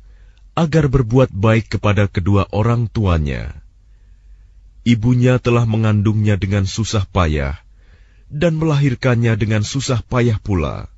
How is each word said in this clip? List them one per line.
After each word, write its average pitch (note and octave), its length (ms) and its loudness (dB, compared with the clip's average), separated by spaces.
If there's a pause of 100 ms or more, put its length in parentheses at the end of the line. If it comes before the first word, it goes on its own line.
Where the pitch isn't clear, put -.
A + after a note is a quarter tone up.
(520)
agar D#3 400 0
berbuat B2+ 400 2
baik A2 480 0
kepada G#2 320 2
kedua G2 400 2
orang A#2 400 0
tuanya. D2+ 640 -2 (1300)
Ibunya B2 560 2
telah A#2+ 320 0
mengandungnya G#2+ 720 2
dengan G2+ 240 0
susah G2+ 400 -4
payah D2+ 560 -2 (680)
dan D#3+ 300 -2
melahirkannya C3 800 0
dengan G#2+ 240 0
susah B2 400 -4
payah A#2+ 400 -2
pula. C2+ 560 -4